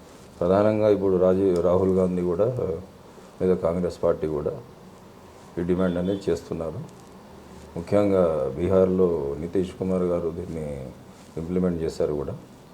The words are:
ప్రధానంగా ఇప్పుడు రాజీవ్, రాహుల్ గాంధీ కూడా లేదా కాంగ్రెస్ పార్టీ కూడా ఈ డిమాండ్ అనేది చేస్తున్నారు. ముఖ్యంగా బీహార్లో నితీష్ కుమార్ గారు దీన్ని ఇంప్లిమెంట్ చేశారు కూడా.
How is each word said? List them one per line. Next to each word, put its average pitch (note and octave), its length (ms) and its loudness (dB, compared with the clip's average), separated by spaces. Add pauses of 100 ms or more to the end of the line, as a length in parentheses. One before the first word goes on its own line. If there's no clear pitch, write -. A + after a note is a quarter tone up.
(400)
ప్రధానంగా G#2+ 480 4
ఇప్పుడు F#2+ 280 4
రాజీవ్, F#2 460 4
రాహుల్ F#2 280 4
గాంధీ F2+ 320 2
కూడా F2+ 240 0 (960)
లేదా F#2 120 4
కాంగ్రెస్ F2 480 -2
పార్టీ E2 240 0
కూడా D2+ 340 -4 (1000)
ఈ E2+ 40 -2
డిమాండ్ F2+ 360 0
అనేది F#2 320 -2
చేస్తున్నారు. E2 760 -8 (720)
ముఖ్యంగా F2 800 2
బీహార్లో F2+ 840 2
నితీష్ F2+ 380 -2
కుమార్ F#2 240 -2
గారు F2 280 -2
దీన్ని D#2+ 560 -8 (500)
ఇంప్లిమెంట్ F2 460 -2
చేశారు D#2 320 -2
కూడా. C#2+ 220 -6 (380)